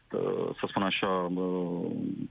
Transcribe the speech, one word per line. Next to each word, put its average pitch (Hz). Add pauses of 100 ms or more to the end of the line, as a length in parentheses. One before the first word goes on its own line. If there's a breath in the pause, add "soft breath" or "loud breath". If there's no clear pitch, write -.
(120)
uh, 85
să -
spun -
așa... 95
Uh, 90 (400)